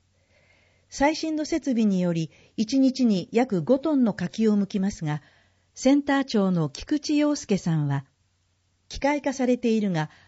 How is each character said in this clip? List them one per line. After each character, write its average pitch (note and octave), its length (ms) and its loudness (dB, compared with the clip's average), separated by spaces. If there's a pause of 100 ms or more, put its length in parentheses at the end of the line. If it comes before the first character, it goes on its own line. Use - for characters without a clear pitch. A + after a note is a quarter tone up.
(880)
最 D4+ 280 0
新 D#4+ 180 -4
の D4+ 100 -2
設 C#4+ 260 -4
備 A3 160 2
に F#3 140 0
よ F3 120 0
り、 E3 180 -4 (260)
一 A#3+ 220 0
日 C4 260 2
に G3 280 2
約 A3 300 0
五 B3+ 180 2
ト D#4 160 0
ン B3+ 80 4
の G3+ 100 2
柿 A3 320 -2
を G#3+ 100 4
剥 G3+ 100 0
き G#3 120 -6
ま F#3+ 140 -2
す - 120 -10
が、 D3+ 180 -4 (520)
セ C4+ 220 4
ン C#4+ 80 0
タ C#4 160 0
ー C4+ 40 0
長 G3 280 0
の D#3+ 160 0
菊 - 280 -6
池 D4 200 -2
洋 D4 180 2
介 G3 240 -2
さ E3 160 -2
ん D3 140 0
は、 C#3 160 -2 (840)
機 - 120 -12
械 C#4+ 220 0
化 C#4 100 -2
さ B3+ 140 -4
れ B3 120 2
て A#3+ 140 0
い A3 80 2
る G3+ 100 -2
が、 D#3 180 -2 (200)